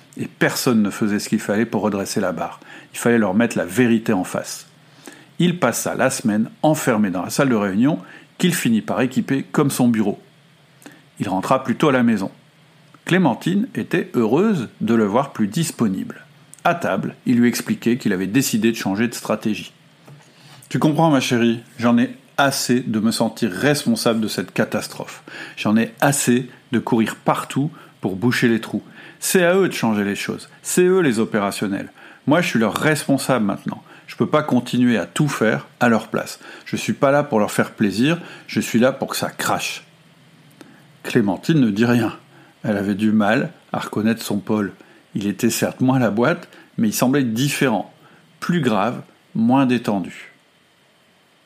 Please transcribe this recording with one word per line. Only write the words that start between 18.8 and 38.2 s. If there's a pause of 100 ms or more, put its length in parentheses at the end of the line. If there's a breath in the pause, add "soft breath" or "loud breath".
de
stratégie. « (960 loud breath)
Tu
comprends,
ma
chérie, (160)
j'en
ai (260)
assez
de
me
sentir
responsable
de
cette
catastrophe. (340 loud breath)
J'en
ai
assez (200 loud breath)
de
courir
partout (320 loud breath)
pour
boucher
les
trous. (380 loud breath)
C'est
à
eux
de
changer
les
choses. (120)
C'est
eux
les
opérationnels. (360 loud breath)
Moi,
je
suis
leur
responsable
maintenant. (240 loud breath)
Je
peux
pas
continuer
à
tout
faire (140)
à
leur
place. (260 loud breath)
Je
suis
pas
là
pour
leur
faire
plaisir, (280 loud breath)